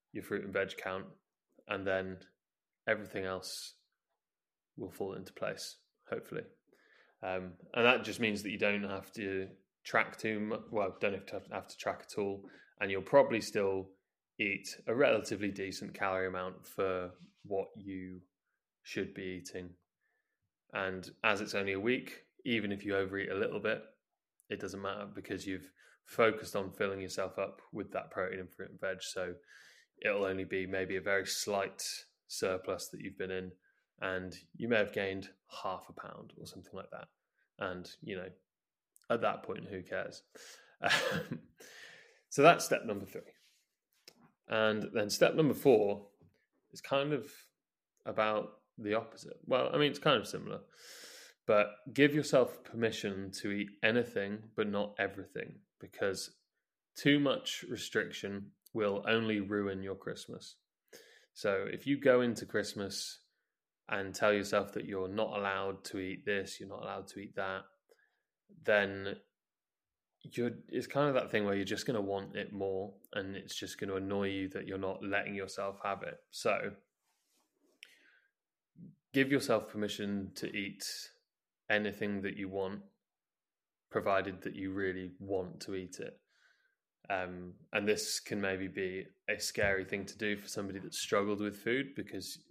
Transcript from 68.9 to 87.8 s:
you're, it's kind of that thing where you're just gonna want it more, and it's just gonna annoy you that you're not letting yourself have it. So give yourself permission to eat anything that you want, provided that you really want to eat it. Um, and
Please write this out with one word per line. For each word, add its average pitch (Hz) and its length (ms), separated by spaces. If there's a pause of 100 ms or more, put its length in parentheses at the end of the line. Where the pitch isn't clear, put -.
you're, 120 300 (180)
it's 123 180
kind 143 200
of 139 60
that 123 160
thing 104 160
where 101 100
you're 98 100
just 101 200
gonna 117 160
want 98 340
it 101 160
more, 98 420 (200)
and 98 220
it's - 200
just - 240
gonna 98 160
annoy 98 340
you 98 200
that 95 180
you're 95 100
not 95 260
letting 101 320
yourself 98 480
have 98 200
it. - 140 (140)
So 104 400 (2500)
give 135 180
yourself 120 380
permission 101 680
to - 180
eat 101 320 (840)
anything 104 520
that 98 140
you 98 140
want, 98 320 (1080)
provided 98 520
that - 140
you 95 180
really 92 460
want 92 420
to 98 140
eat 92 260
it. - 180 (920)
Um, 90 440 (180)
and 104 160